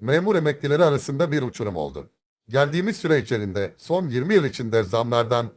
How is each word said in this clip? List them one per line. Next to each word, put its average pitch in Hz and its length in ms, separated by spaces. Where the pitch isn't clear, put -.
memur 170 340
emeklileri 151 480
arasında 143 480
bir 143 100
uçurum 107 340
oldu. 73 340
Geldiğimiz 151 480
süre 156 220
içerisinde 101 580
son 175 300
yirmi 131 260
yıl 170 120
içinde 113 380
zamlardan 117 720